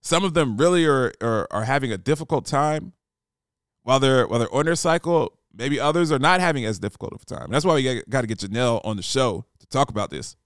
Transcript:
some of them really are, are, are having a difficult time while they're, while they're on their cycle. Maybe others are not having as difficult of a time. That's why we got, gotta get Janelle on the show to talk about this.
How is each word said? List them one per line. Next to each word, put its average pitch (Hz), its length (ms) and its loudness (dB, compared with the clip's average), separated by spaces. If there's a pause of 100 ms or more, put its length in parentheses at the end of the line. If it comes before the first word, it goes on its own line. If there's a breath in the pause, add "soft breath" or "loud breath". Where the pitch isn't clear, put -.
some 170 220 0
of 175 100 -2
them 139 220 2
really 170 280 4
are, 135 360 2
are, 110 300 0
are 110 140 -4
having 135 280 -2
a 98 60 -6
difficult 147 460 -2
time 151 480 -2 (920)
while 131 180 2
they're, 131 260 4
while 117 140 0
they're - 140 -2
on 143 100 2
their 165 100 2
cycle. 165 580 0 (200)
Maybe 123 280 -4
others 156 320 2
are 139 60 2
not 175 220 4
having 151 260 0
as 107 120 -4
difficult - 360 -8
of - 80 -18
a - 20 -20
time. - 260 -12
That's 147 140 0
why 175 100 4
we 135 80 2
got, 127 280 -4
gotta 123 160 -2
get 107 120 -6
Janelle 117 460 -2
on 107 140 -4
the 92 40 -8
show 120 440 -2 (120)
to - 80 -20
talk 135 240 0
about 104 200 -4
this. - 340 -12